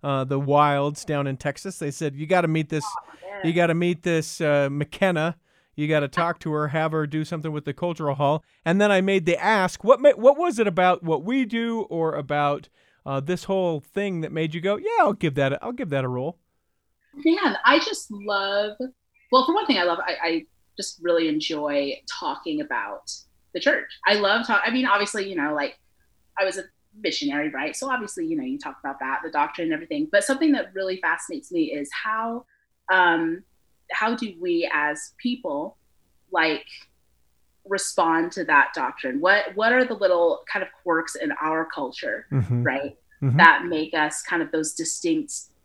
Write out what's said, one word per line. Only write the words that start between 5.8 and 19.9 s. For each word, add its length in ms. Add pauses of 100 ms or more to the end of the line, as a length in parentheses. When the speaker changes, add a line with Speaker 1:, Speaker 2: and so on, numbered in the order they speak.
Speaker 1:
gotta 200
talk 320
to 120
her, 160
have 240
her 140
do 160
something 300
with 140
the 80
Cultural 400
Hall." 280 (220)
And 160
then 100
I 120
made 240
the 120
ask, 460
"What 160
ma-, 160
what 220
was 200
it 80
about 360
what 200
we 220
do 380
or 320
about, 560 (340)
uh, 160
this 240
whole 360
thing 420
that 100
made 220
you 80
go, 140
'Yeah, 120 (120)
I'll 120
give 220
that 180
a, 100
I'll 100
give 180
that 140
a 40
roll'?" 300 (760)
Speaker 2:
Man, 420 (100)
I 120
just 320
love, 680 (540)
well, 140
for 100
one 120
thing, 120
I 40
love, 240